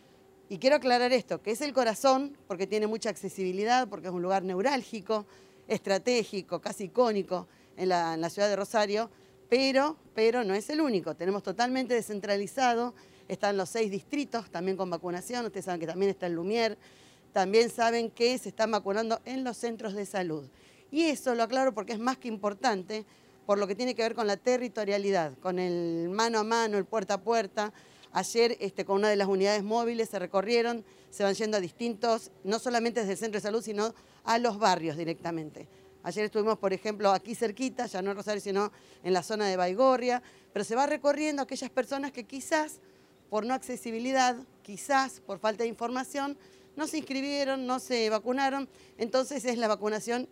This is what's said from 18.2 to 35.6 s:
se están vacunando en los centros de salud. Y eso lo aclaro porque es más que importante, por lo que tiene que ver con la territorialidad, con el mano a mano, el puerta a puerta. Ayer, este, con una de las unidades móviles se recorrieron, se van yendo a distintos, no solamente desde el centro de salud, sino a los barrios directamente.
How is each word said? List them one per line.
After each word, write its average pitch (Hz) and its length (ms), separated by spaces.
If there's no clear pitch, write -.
se 208 140
están 220 200
vacunando 214 540
en 262 180
los 247 140
centros 226 380
de 208 100
salud. 165 420
Y 311 140
eso 269 300
lo 233 80
aclaro 262 300
porque 208 220
es 208 40
más 254 200
que 254 100
importante, 208 800
por 202 120
lo 202 80
que 190 80
tiene 247 200
que 226 80
ver 226 120
con 220 120
la 202 100
territorialidad, 202 1040
con 180 200
el 175 520
mano 220 300
a 208 40
mano, 226 320
el 190 80
puerta 208 300
a 190 80
puerta. 214 500
Ayer, 233 480
este, 190 240
con 196 120
una 208 120
de 208 80
las 202 100
unidades 196 380
móviles 226 440
se 196 120
recorrieron, 226 640
se 208 140
van 196 100
yendo 214 220
a 202 40
distintos, 226 720
no 214 160
solamente 233 400
desde 196 140
el 165 40
centro 214 200
de - 40
salud, 214 200
sino 214 300
a 226 160
los 233 200
barrios 170 380
directamente. 165 720